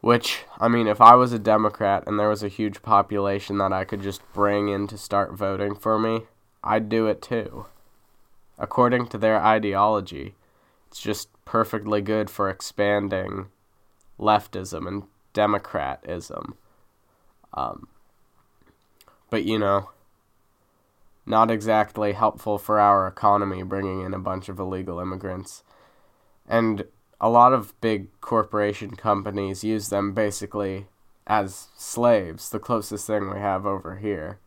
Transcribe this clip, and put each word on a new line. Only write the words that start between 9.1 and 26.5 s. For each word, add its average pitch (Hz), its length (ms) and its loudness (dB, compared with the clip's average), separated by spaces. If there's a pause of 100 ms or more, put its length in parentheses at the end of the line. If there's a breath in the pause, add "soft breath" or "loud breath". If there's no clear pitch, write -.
their 107 260 2
ideology, 101 920 0 (500)
it's - 140 -18
just - 300 -6 (140)
perfectly 107 560 -2
good 104 300 -2
for 98 180 -2
expanding 98 1000 -2 (720)
leftism 101 680 0
and 98 160 -8 (320)
democratism. 85 1200 -4 (960)
Um, 60 360 -8 (1400 soft breath)
but, 110 120 -2
you 110 160 0
know, 98 320 0 (1400)
not 110 240 4
exactly 107 640 0
helpful 107 440 0
for 107 220 0
our 101 300 6
economy 98 560 0
bringing 95 380 -4
in 95 120 -6
a 92 60 -8
bunch 95 280 -6
of 95 120 -10
illegal 92 400 -6
immigrants. 92 640 -10 (840 soft breath)
And 110 360 0 (360)